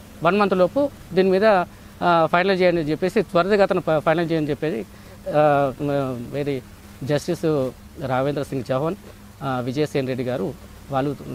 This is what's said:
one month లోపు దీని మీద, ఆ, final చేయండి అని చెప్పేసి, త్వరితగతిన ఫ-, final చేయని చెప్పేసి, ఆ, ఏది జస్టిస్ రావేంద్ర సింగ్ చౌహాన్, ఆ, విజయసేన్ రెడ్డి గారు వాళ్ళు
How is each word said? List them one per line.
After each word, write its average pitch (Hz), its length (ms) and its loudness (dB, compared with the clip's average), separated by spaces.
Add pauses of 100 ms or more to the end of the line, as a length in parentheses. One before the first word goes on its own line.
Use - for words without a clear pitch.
(260)
one 185 140 2
month 202 140 2
లోపు 190 360 2 (240)
దీని 190 160 4
మీద, 190 160 2 (580)
ఆ, 170 220 4
final 180 340 2
చేయండి 175 220 4
అని 147 100 -2
చెప్పేసి, 180 300 0
త్వరితగతిన 190 580 2
ఫ-, 156 200 0
final 160 320 0
చేయని 156 180 0
చెప్పేసి, 160 360 -4 (440)
ఆ, 147 440 4 (640)
ఏది 139 260 -4 (400)
జస్టిస్ 147 680 0 (340)
రావేంద్ర 139 380 -2
సింగ్ 135 280 -6
చౌహాన్, 151 240 -2 (480)
ఆ, 131 160 -4
విజయసేన్ 135 480 -2
రెడ్డి 127 160 -4
గారు 131 500 -6 (180)
వాళ్ళు 139 240 0 (180)